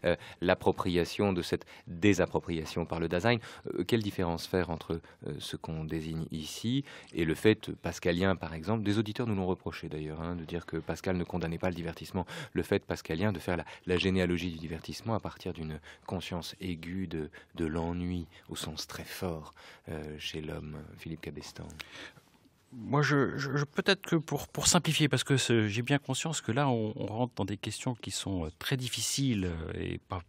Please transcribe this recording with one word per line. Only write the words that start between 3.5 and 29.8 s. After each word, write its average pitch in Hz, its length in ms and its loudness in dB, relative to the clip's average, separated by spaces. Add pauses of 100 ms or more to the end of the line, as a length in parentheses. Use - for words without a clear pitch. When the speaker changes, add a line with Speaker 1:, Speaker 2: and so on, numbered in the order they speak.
Speaker 1:
Euh, 90 80 0
quelle 117 180 4
différence 87 460 0
faire 90 220 2
entre, 82 320 -4 (260)
euh, 76 100 -6
ce - 200 -8
qu'on 80 260 -6
désigne 80 480 -4
ici 113 540 -2 (280)
et 82 120 2
le 78 100 2
fait 107 380 4
pascalien, 90 640 2
par 82 180 -8
exemple, 98 300 0
des 101 140 2
auditeurs 113 300 0
nous 107 80 2
l'ont 95 120 2
reproché 85 420 -4
d'ailleurs, 78 320 -6
hein, 87 140 -4
de 82 100 -8
dire 85 200 -6
que 82 120 -6
Pascal 85 400 -2
ne 87 80 0
condamnait 82 340 -4
pas 92 100 2
le 82 60 -2
divertissement, 82 500 -4 (280)
le 87 100 0
fait 101 220 2
pascalien 82 460 0
de 101 80 -4
faire 90 180 0
la, 80 80 -4 (200)
la 90 120 2
généalogie 90 520 2
du 80 80 -6
divertissement 90 560 -6
à 101 60 0
partir - 340 -6
d'une 78 260 -6 (280)
conscience 85 540 -6
aiguë 90 460 -4
de, 80 220 -4 (260)
de 82 100 0
l'ennui 85 600 -2 (220)
au - 60 -8
sens - 320 -8
très - 160 -10
fort, 82 500 -6 (360)
euh, 76 280 -8
chez 80 220 -6
l'homme. 78 380 -8 (200)
Philippe 80 240 -8
Cabestan. 78 460 -12 (1040)
Speaker 2:
Moi, 127 300 0
je, 139 360 4
je, 139 200 0
je, 143 80 2
peut-être - 360 2
que - 140 2
pour, - 320 0
pour - 200 0
simplifier, 156 420 6
parce - 160 4
que 139 100 6
ce, 113 320 6
j'ai 104 140 2
bien 139 160 4
conscience 151 420 -2
que 110 140 0
là, 139 160 4
on, 110 260 2
on 107 100 -2
rentre 113 300 0
dans 101 80 0
des 101 140 0
questions - 360 -2
qui 95 180 -6
sont, 92 340 -2
euh, 78 40 -4 (100)
très - 180 0
difficiles, 120 680 0
euh, 85 320 -2
et 87 200 -2